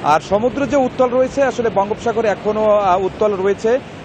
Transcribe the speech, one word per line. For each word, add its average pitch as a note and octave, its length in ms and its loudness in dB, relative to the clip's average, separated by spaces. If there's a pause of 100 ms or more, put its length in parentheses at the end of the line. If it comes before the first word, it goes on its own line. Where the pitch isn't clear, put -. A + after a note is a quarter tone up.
আর D3 160 4
সমুদ্র A3 460 0
যে C#4 120 0
উত্তাল B3+ 320 2
রয়েছে, C4 340 0
আসলে A#3+ 320 0
বঙ্গোপসাগরে G#3+ 520 -2
এখনো, G#3 380 -2
আহ, G3 400 2
উত্তাল G#3 280 0
রয়েছে। G3+ 460 0 (260)